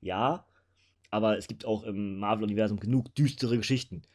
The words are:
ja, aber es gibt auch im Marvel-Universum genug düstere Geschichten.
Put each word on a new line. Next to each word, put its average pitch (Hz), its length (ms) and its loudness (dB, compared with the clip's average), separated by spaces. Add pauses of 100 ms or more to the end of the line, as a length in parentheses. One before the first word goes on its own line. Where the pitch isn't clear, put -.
ja, 113 460 0 (640)
aber 107 260 2
es 98 100 -8
gibt - 180 -12
auch 110 180 0
im 101 340 -6
Marvel-Universum 104 640 0
genug 123 340 0
düstere 127 440 2
Geschichten. 117 440 -2 (140)